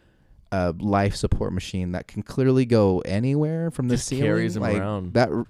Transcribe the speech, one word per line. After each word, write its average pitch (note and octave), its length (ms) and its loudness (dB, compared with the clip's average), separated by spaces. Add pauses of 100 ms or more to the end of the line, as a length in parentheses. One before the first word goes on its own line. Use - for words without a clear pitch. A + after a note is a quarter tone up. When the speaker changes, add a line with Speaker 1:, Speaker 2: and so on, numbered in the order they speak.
(520)
Speaker 1:
a F2+ 280 0
life G2+ 360 2
support G2+ 380 -2
machine F2+ 400 -6
that - 160 -8
can G#2 140 -8
clearly C3 420 2
go G#2 360 4
anywhere D3+ 720 -2
from B2+ 160 -4
the B2 80 0
Speaker 2:
Just - 120 -2
Speaker 1:
ceiling. C3 180 -2
Speaker 2:
carries A2 320 0
him G#2 60 -2
Speaker 1:
Like, G#2+ 140 0
Speaker 2:
around. F#2+ 360 -4
Speaker 1:
that, A#2 160 4 (200)